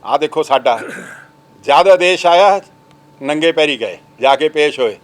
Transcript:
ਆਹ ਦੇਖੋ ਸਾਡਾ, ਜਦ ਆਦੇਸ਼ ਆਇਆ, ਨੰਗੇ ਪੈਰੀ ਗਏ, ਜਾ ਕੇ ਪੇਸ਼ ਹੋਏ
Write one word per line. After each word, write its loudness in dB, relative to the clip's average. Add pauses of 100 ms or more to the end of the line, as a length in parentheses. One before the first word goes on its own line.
ਆਹ -2
ਦੇਖੋ -4
ਸਾਡਾ, 0 (840)
ਜਦ 2
ਆਦੇਸ਼ 2
ਆਇਆ, 4 (640)
ਨੰਗੇ -2
ਪੈਰੀ -2
ਗਏ, -8 (220)
ਜਾ 2
ਕੇ -2
ਪੇਸ਼ -2
ਹੋਏ -2